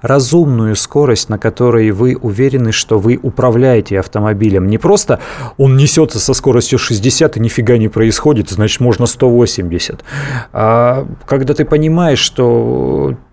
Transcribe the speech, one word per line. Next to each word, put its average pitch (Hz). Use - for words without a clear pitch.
разумную 131
скорость, 131
на 104
которой 113
вы 117
уверены, 120
что 107
вы 117
управляете 120
автомобилем. 101
Не 107
просто 185
он 135
несётся 143
со 127
скоростью 123
шестьдесят 123
и -
нифига 117
не 110
происходит, 110
значит, 107
можно 123
сто -
восемьдесят. 101
А 117
когда 139
ты 127
понимаешь, 160
что 127